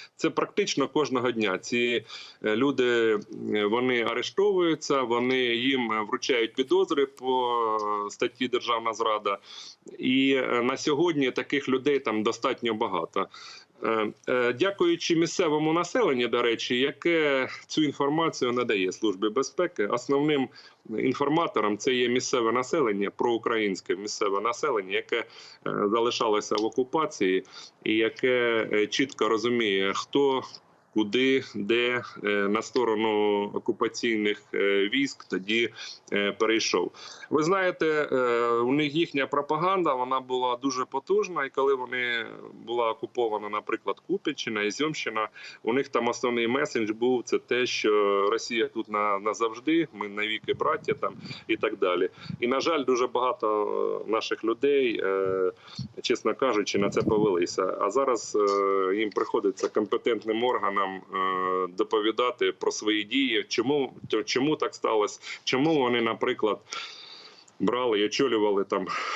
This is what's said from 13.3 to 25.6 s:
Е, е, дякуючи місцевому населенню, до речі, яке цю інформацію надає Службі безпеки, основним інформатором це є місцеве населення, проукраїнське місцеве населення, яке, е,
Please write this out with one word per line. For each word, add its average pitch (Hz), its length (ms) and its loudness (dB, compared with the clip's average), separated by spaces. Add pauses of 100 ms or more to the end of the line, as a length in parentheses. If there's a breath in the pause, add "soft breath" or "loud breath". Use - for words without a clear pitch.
Е, 110 280 0 (160)
е, 123 240 2
дякуючи 170 640 2
місцевому 160 560 2
населенню, 165 560 2
до 120 140 2
речі, 120 360 0
яке 143 680 0 (180 loud breath)
цю - 160 0
інформацію 147 680 0
надає 113 400 0
Службі 104 360 0
безпеки, 131 580 -2
основним 139 600 0 (500 loud breath)
інформатором 131 800 2
це 135 160 0
є 123 140 2
місцеве 120 440 2
населення, 117 580 0
проукраїнське 110 880 0
місцеве 101 440 -2
населення, 113 520 -2
яке, 110 260 -2
е, 110 60 -4 (400 loud breath)